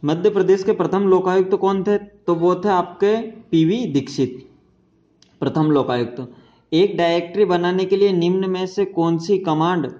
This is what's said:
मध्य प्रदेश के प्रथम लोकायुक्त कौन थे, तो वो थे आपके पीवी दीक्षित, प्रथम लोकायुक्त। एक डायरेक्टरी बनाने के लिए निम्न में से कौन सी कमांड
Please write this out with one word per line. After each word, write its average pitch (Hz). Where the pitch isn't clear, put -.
मध्य 165
प्रदेश 190
के 202
प्रथम 185
लोकायुक्त 185
कौन 190
थे, 208
तो -
वो 170
थे 180
आपके 196
पीवी 202
दीक्षित, 139
प्रथम 151
लोकायुक्त। 123
एक 180
डायरेक्टरी 170
बनाने 180
के 190
लिए 196
निम्न 185
में 185
से 196
कौन 165
सी 185
कमांड 165